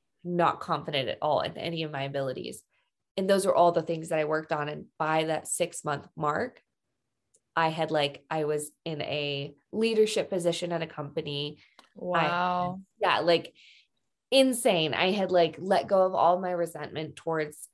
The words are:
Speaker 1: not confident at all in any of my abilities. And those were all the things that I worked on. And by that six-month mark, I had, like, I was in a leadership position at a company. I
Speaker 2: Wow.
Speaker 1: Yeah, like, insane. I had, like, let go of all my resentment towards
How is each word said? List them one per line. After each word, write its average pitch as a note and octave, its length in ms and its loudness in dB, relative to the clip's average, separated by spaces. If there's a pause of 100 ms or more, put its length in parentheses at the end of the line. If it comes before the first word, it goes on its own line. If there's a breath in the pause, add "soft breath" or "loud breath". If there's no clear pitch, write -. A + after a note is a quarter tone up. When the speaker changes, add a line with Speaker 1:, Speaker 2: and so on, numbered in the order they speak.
(240)
Speaker 1:
not F3 360 0
confident D3 500 -2
at - 120 -6
all D3 200 2
in E3 160 -6
any E3 260 -4
of D3+ 80 -8
my C#3 120 -6
abilities. C#3 580 -6 (560)
And G3 120 0
those F#3+ 160 4
were - 100 2
all F3 160 6
the E3+ 100 0
things E3 280 -6
that D#3+ 100 0
I D3+ 60 0
worked D#3 260 -2
on. D3 180 -2
And D3+ 180 -12 (100)
by D#3 280 0
that D#3 220 -4
six-month D#3 680 -4
mark, D#3+ 460 -4 (920)
I E3 140 2
had, D#3+ 220 -2
like, C#3+ 380 0
I D#3+ 160 -2
was D3+ 260 -4 (140)
in D3+ 160 -6
a C#3+ 540 -6 (160)
leadership G#3+ 580 2
position F3 420 -2
at E3 100 -2
a D#3+ 60 -4
company. D3 720 -6 (540 soft breath)
I E3+ 180 2
Speaker 2:
Wow. F3+ 520 -2 (160)
Speaker 1:
Yeah, D#3 200 4
like, E3 340 2 (800 soft breath)
insane. A3+ 600 4
I F#3 180 2
had, F#3+ 200 0
like, E3+ 280 4
let F#3 280 2
go F#3+ 180 4
of F#3+ 80 -2
all F3 260 4
my F3+ 120 -2
resentment D#3 640 -6
towards D#3 580 -4